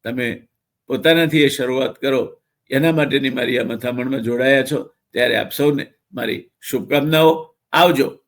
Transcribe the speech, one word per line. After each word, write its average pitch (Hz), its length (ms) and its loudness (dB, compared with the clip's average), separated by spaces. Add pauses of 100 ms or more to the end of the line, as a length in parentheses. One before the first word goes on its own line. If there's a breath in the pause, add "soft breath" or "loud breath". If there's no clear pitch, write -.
તમે 120 440 -6 (380)
પોતાનાથી 156 520 2
એ 139 100 4
શરૂઆત 127 480 -2
કરો, 135 440 -4 (300)
એના 147 220 2
માટેની 139 380 0
મારી 127 280 -2
આ 131 60 -2
મથામણમાં 123 560 -6
જોડાયા 127 420 2
છો, - 320 -6 (180)
ત્યારે 120 240 0
આપ 107 160 -4
સૌને 143 340 0 (260)
મારી 117 380 -8 (100)
શુભકામનાઓ. 156 960 0 (160)
આવજો. 156 560 2